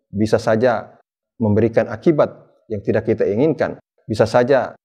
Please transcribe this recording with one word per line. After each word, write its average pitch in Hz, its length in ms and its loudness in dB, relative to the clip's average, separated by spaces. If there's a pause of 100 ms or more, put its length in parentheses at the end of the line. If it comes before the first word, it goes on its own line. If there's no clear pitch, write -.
bisa 107 320 0
saja 110 560 -2 (400)
memberikan 113 520 0
akibat 143 440 0 (360)
yang 104 120 -8
tidak 107 240 -2
kita 107 240 -2
inginkan. 107 480 -2 (260)
Bisa 113 240 0
saja 123 580 2